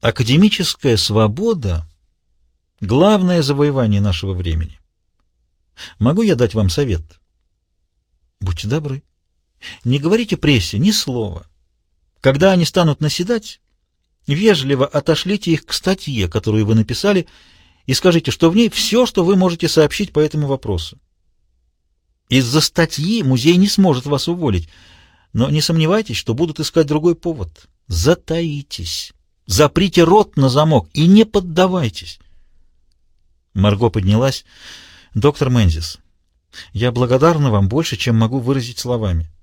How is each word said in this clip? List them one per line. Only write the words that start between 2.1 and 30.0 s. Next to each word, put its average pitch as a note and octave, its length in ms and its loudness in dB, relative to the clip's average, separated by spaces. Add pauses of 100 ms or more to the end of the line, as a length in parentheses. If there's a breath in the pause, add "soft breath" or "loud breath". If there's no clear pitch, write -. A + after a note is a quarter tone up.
главное F3+ 640 2
завоевание C3+ 580 0
нашего G2 340 -2
времени. D#2+ 440 -6 (1200 loud breath)
Могу D#3 240 0
я G3+ 120 2
дать A#2 200 0
вам G#2+ 160 2
совет?» A2+ 320 -2 (1400)
«Будьте F#2 280 -6
добры. C#3+ 340 -6 (840 loud breath)
Не B2+ 140 0
говорите G3 380 0
прессе A2+ 420 0
ни F3 120 2
слова. A2 560 -6 (760)
Когда D3 320 2
они F3 120 2
станут D#3 360 0
наседать, F#3 600 -4 (680)
вежливо C#3+ 600 2
отошлите F3+ 680 -2
их D3+ 140 -2
к - 60 -10
статье, C3+ 560 -4
которую G#2+ 380 0
вы A2 80 2
написали, E3 520 0 (600 soft breath)
и C3 80 -2
скажите, E3+ 360 2
что E3 200 2
в F3+ 60 0
ней A3+ 120 4
всё, A#3 380 0
что F#3+ 180 -2
вы F#3+ 120 2
можете F3 320 0
сообщить D#3 440 0
по D3+ 80 0
этому D3+ 260 -2
вопросу. A2 520 -6 (1300)
Из-за C3 320 2
статьи E3+ 640 -2
музей C3 340 2
не F#3+ 120 4
сможет D#3 380 2
вас C#3+ 220 -4
уволить, C3+ 400 -2 (640 soft breath)
но B2 180 -2
не D3+ 100 0
сомневайтесь, E3 560 0
что - 180 -6
будут D#3 260 -4
искать D#3 260 0
другой D3+ 280 0
повод. D3+ 540 -10 (180)
Затаитесь, D3 1300 -4 (340)
заприте D#3+ 580 2